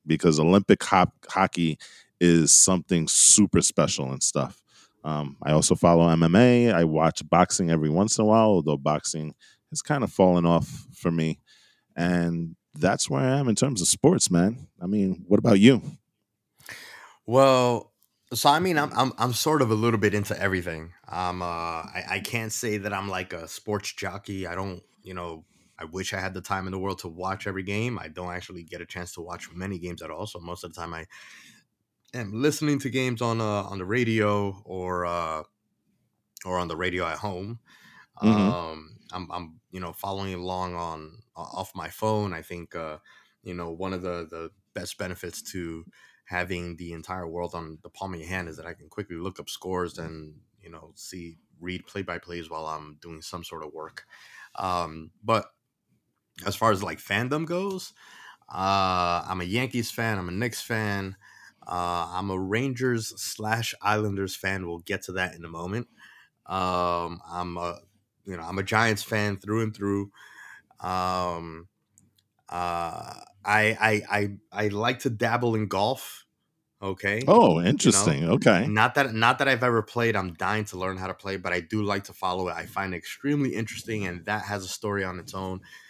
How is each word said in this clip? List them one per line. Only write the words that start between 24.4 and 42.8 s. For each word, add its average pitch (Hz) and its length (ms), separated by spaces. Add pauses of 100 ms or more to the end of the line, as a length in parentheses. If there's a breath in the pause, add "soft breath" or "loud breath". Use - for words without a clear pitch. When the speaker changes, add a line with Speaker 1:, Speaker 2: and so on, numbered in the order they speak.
Speaker 2:
I 85 80
don't, 95 260 (220)
you 95 100
know, 85 300 (340)
I 82 60
wish 90 300
I 95 80
had 92 120
the 92 60
time 95 260
in 92 60
the 95 80
world 95 200
to 90 100
watch 92 360
every 95 180
game. 107 360
I 85 80
don't 90 240
actually 87 320
get 85 160
a 85 60
chance 87 300
to 85 60
watch - 320
many 92 260
games 85 220
at 80 100
all. 87 160
So - 120
most 87 240
of 85 100
the 85 60
time 82 140
I 82 140 (1040 soft breath)
am 113 280
listening 147 380
to 135 100
games 123 320
on, 117 200
uh, 104 220
on 95 160
the 92 60
radio 104 760
or, 90 420
uh, 82 380 (1000)
or 90 120
on 87 120
the 80 80
radio 90 280
at 78 120
home. 101 420 (640 soft breath)
Speaker 1:
Mm-hmm. 104 320
Speaker 2:
Um, 80 440 (140)
I'm, 90 200
I'm, 85 280 (120)
you 92 80
know, 85 140
following 98 400
along 90 420
on, 80 440 (180)
o-, 85 40 (180)
off 92 160
my 80 140
phone. 104 440
I 80 80
think, 85 340
uh, 80 220 (460 soft breath)